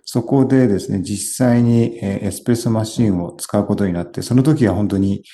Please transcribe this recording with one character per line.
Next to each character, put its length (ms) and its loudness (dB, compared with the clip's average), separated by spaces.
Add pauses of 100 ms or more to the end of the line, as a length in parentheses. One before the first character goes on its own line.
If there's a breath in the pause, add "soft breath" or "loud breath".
そ 180 -4
こ 240 2
で 220 4
で 120 2
す 120 -8
ね、 100 -2
実 460 -4
際 160 4
に、 360 2
え 220 -4
ー、 60 -4
エ 40 -2
ス 120 -12
プ 80 -2
レ 60 2
ッ 20 -4
ソ 100 -4
マ 160 0
シ 200 -2
ン 180 0
を 80 -8
使 260 -4
う 80 2
こ 100 -2
と 120 0
に 60 -2
な 100 -4
っ 80 -12
て、 100 -8
そ 140 -2
の 80 6
時 240 2
は 80 2
本 140 -2
当 100 0
に 240 -2 (100)